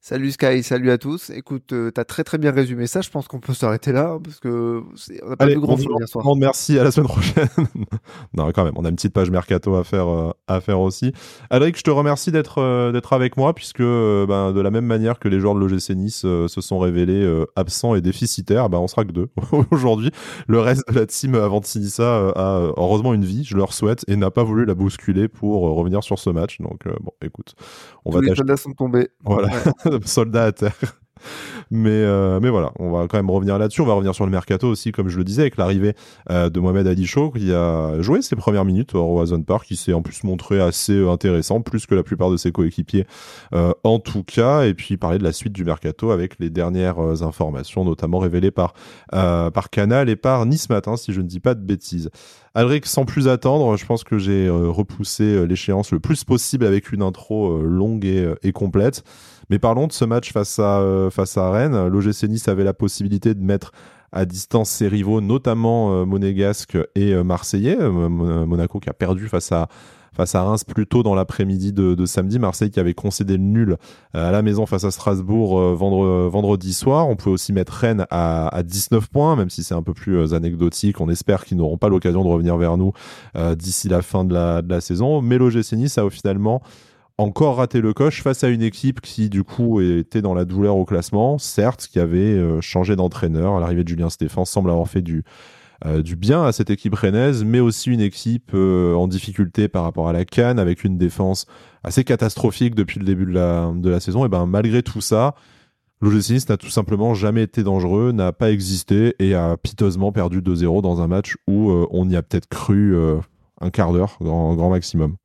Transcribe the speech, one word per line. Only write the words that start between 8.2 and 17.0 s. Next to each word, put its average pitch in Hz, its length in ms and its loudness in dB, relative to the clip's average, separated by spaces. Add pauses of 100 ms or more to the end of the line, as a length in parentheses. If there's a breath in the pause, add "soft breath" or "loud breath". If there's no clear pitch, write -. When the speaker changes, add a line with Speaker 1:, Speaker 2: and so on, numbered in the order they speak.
Speaker 2:
Non, 78 180 0
quand 95 120 2
même, 78 100 0
on 85 100 -4
a 85 40 0
une 85 80 -2
petite 98 160 -2
page 92 180 2
mercato 92 460 0
à 90 80 0
faire, 92 240 -2
euh, 82 240 -2 (160)
à 92 120 0
faire 95 200 0
aussi. 98 320 -2 (380 loud breath)
Alric, 147 280 2
je - 40 -14
te 156 80 2
remercie 147 420 0
d'être, 156 280 -2
euh, 123 300 0
d'être 120 220 -2
avec 127 240 0
moi, 139 180 2
puisque, - 260 -16
euh, 113 460 2
ben, 98 260 0
de 98 80 0
la 98 120 0
même 117 140 0
manière 113 340 0
que - 80 -2
les 98 100 2
joueurs 104 160 2
de 101 60 0
l'O 95 80 2
G 95 100 0
C 95 160 -4
Nice, 98 300 -4
euh, 87 240 0
se - 120 -8
sont 92 200 -4
révélés, 90 420 2